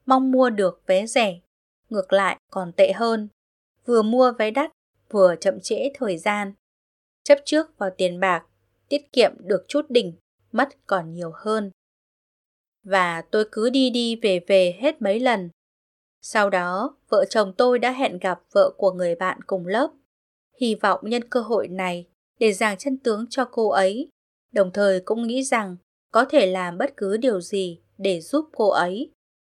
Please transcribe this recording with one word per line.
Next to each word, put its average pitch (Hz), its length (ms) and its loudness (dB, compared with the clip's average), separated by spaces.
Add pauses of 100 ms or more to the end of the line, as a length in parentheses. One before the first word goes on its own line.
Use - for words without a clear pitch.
mong 262 240 4
mua 254 200 4
được 202 360 -2
vé 196 200 2
rẻ. 208 340 0 (480)
Ngược 202 240 -4
lại 196 240 2 (140)
còn 180 220 -8
tệ 196 200 4
hơn, 220 360 -2 (560)
vừa 233 180 2
mua 247 360 4
vé 220 120 0
đắt, 277 200 -2 (400)
vừa 185 300 6
chậm 214 200 -2
trễ 226 340 -4
thời 196 240 -4
gian. 208 340 -4 (720)
Chấp 285 200 6
trước - 340 -2
vào 196 180 -4
tiền 180 240 -2
bạc, 180 260 0 (420)
tiết 285 240 -4
kiệm 214 260 4
được 185 300 -4
chút 302 200 -2
đỉnh, 214 240 0 (400)
mất 254 160 0 (180)
còn 165 260 -4
nhiều 170 220 -12
hơn. 214 360 -4 (1120)
Và 175 460 0
tôi 214 220 0
cứ 226 180 -2
đi 262 200 2
đi 233 260 -2
về 196 300 0
về 185 340 2
hết 311 220 -2
mấy 208 180 0
lần. 226 280 0 (720)
Sau 208 300 0
đó, 185 460 -2 (120)
vợ 202 220 4
chồng 202 260 0
tôi 247 220 2
đã 240 140 -2
hẹn 226 260 -4
gặp 180 220 -4 (120)
vợ 196 240 4
của 185 160 0
người 175 220 -2
bạn 180 320 -4
cùng 180 200 -6
lớp. 233 240 -2 (720)
Hy 226 140 0
vọng 196 280 0
nhân 233 260 -6
cơ 254 120 -2
hội 220 280 -2
này 180 380 -6 (320)
để 220 140 2
giảng 208 260 -2
chân 269 200 -6
tướng 226 320 -4
cho 254 140 -2
cô 226 240 -2
ấy, 196 400 0 (440)
đồng 196 200 2
thời 196 280 2
cũng 226 260 -4
nghĩ 247 180 -2
rằng 208 320 -4 (340)
có 226 140 4
thể 262 220 4
làm 180 320 -4
bất 254 180 -4
cứ 202 200 -2
điều 226 240 0
gì 180 400 -6 (180)
để 190 220 -2
giúp 302 320 -4
cô 214 160 2
ấy, 185 420 0 (380)